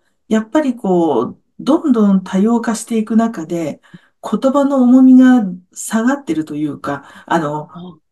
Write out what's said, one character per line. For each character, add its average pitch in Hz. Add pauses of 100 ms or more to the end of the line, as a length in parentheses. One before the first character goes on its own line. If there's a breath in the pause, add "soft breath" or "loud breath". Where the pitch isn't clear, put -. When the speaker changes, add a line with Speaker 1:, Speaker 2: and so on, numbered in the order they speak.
(280 soft breath)
Speaker 1:
や 220
っ -
ぱ 311
り 262
こ 165
う、 - (220)
ど -
ん 277
ど 208
ん 190
多 185
様 220
化 226
し -
て 233
い 214
く 226
中 226
で、 - (480 soft breath)
言 254
葉 285
の 269
重 262
み 262
が 254 (300)
下 -
が 269
っ 285
て 170
る 156
と 151
い 151
う 135
か、 -
あ -
の、 151
Speaker 2:
う 175
ん。 - (100)